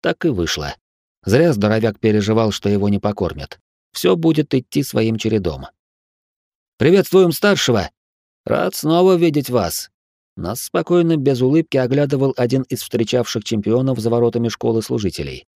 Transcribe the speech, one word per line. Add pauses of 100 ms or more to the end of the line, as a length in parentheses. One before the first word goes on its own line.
Так
и
вышло. (500)
Зря
здоровяк
переживал,
что
его
не
покормят. (340)
Все
будет
идти
своим
чередом. (1120)
«Приветствуем
старшего! (560)
Рад
снова
видеть
вас!» (440)
Нас
спокойно,
без
улыбки
оглядывал
один
из
встречавших
чемпионов
за
воротами
школы
служителей. (120)